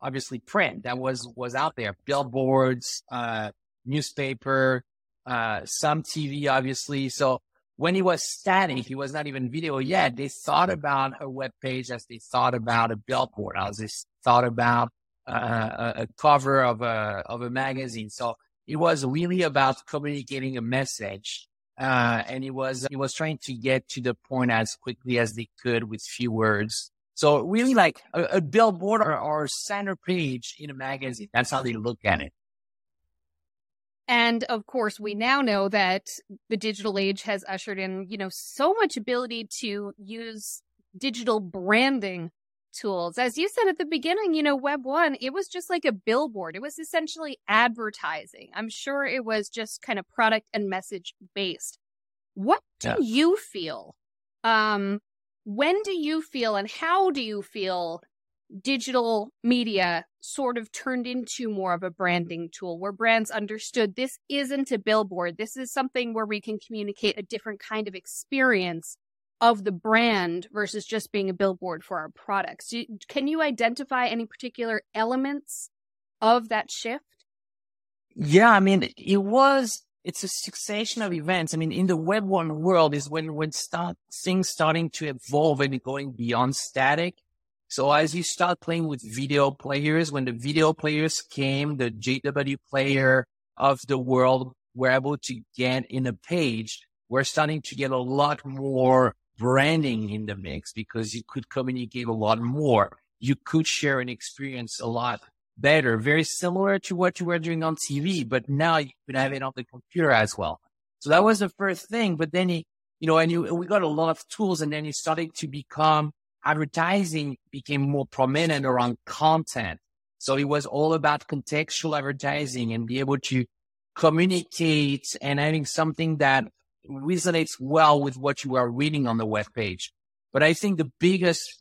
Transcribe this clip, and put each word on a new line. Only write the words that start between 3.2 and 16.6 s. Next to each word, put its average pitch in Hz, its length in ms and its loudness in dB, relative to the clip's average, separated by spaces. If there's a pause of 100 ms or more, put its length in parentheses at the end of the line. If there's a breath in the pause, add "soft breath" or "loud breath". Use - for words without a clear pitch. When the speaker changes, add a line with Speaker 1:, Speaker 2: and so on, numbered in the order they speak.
Speaker 1:
newspaper, 131 1000 0 (420)
uh, 113 400 -2
some 156 380 0
T 156 260 -4
V, 143 180 -4
obviously. 135 640 0
So 131 320 0 (360)
when 170 180 0
it 190 100 4
was 175 180 2
static, 170 680 0
it 135 40 -8
was 135 160 -6
not 147 160 -6
even 131 240 -4
video 151 280 -4
yet, 135 360 0
they 135 140 -6
thought 151 400 2
about 143 500 0
a 143 100 -10
web 131 220 -8 (100)
page 127 300 -6
as 120 140 -10
they 117 140 -18
thought 123 340 0
about 117 380 2
a 113 40 -4
billboard, 110 600 -2
as 101 200 -2
they 107 120 -8 (340)
thought 123 220 8
about, 120 440 4 (380)
uh, 117 680 -2
a, - 60 -2
a 110 40 -4 (100)
cover 139 460 4